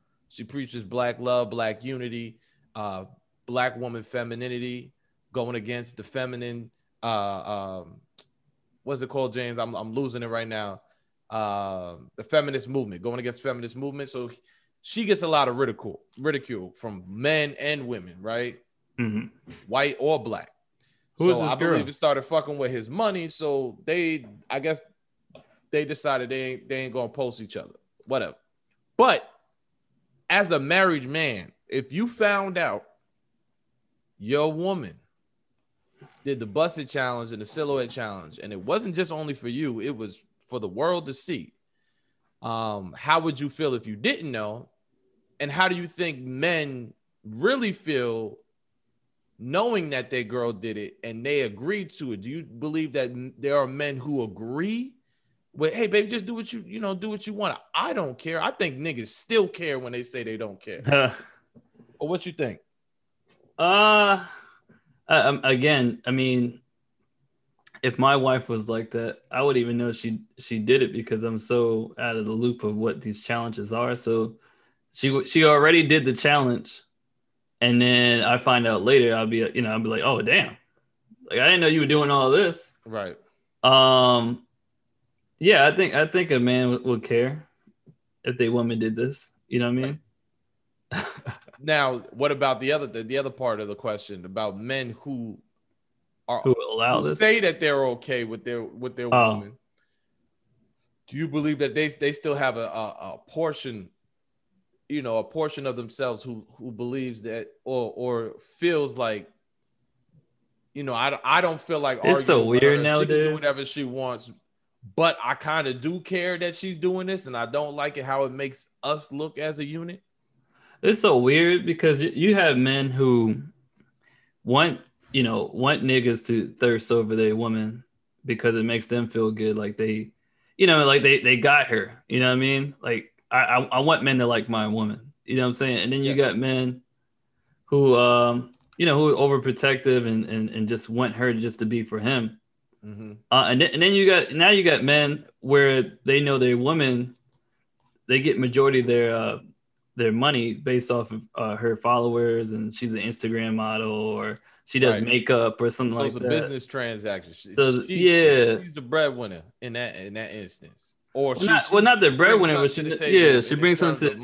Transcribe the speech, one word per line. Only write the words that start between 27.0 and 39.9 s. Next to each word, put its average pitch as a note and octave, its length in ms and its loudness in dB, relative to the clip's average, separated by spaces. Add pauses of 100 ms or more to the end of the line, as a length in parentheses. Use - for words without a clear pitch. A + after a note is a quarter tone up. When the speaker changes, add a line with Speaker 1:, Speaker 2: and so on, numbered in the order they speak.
Speaker 1:
post B2+ 320 -8
each G2+ 160 -12
other. A#1 160 -16 (320)
Whatever. A2+ 300 -4 (600)
But A3 320 4 (1040)
as F#3 200 2
a D#3+ 80 2
married D#3 480 0
man, C3+ 460 -4 (160)
if C3+ 240 -6
you G#3+ 160 -2
found G3+ 480 -2
out B2 280 -4 (1300)
your D3 340 0
woman D#3+ 420 -4 (1300)
did C#3 160 -4
the A2+ 60 -8
busted D3+ 420 -4
challenge B2 440 -6
and G#2+ 100 -12
the G#2+ 40 -14
silhouette C#3 440 -4
challenge, G2+ 520 -12
and G#2 100 -14
it F#2+ 80 -12
wasn't F3+ 340 -4
just E3+ 180 -4
only D3+ 220 -8
for A#2+ 140 -12
you, B2 320 -6
it B2+ 160 -6